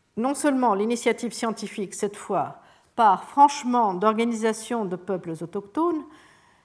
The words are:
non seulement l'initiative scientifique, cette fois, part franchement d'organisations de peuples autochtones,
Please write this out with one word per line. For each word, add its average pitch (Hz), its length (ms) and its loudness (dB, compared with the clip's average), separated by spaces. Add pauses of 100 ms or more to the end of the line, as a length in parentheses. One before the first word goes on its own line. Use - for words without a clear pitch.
(160)
non 262 180 0
seulement 254 400 2
l'initiative 233 580 0
scientifique, 208 640 -6
cette 202 220 -4
fois, - 420 -4 (380)
part 202 280 4
franchement 247 720 4
d'organisations 220 920 0
de 180 120 -4
peuples 175 440 -6
autochtones, 285 640 -2 (600)